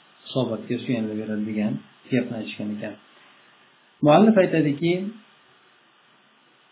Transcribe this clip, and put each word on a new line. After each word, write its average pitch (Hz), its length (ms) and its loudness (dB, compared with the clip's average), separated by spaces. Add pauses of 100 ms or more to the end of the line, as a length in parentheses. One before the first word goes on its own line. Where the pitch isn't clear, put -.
(180)
hisobotga 117 600 -6
suyanilaveradi 107 680 -6
degan 107 260 -2 (340)
gapni 120 300 -2
aytishgan 107 340 -10
ekan. 107 240 -10 (1080)
Muallif 196 360 8
aytadiki, 160 540 2 (1800)